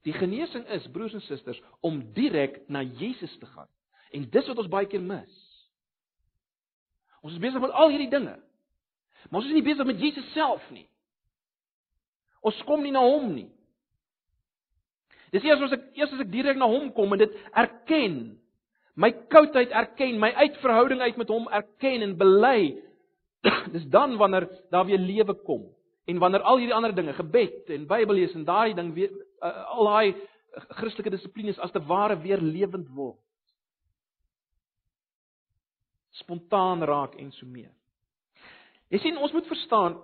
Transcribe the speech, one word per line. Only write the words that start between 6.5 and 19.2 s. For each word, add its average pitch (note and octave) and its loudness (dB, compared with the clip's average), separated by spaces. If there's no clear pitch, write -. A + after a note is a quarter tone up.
Ons D#3 -14
is E3 -8
besig B3+ -4
met C4+ -2
al D4+ 4
hierdie C#4 -4
dinge. A3+ -4
Maar E3+ -4
ons C4 -8
is D4+ -4
nie D4 2
besig C#4 0
met A3+ -4
Jesus D4 -4
self D4 -2
nie. F#2+ -20
Ons G#3+ -2
kom D4 0
nie C#4+ -4
na C4 4
hom C4+ 4
nie. G2 -12
Dis G3+ 0
eers C#4+ 6
as C4 0
ek, - -16
eers C#4+ -2
as C4+ -8
ek F#3 -10
direk C4+ 0
na B3 4
hom C4 0
kom G3+ 2
en F#3+ 4
dit - 2
erken, A#3 0
my G#3 6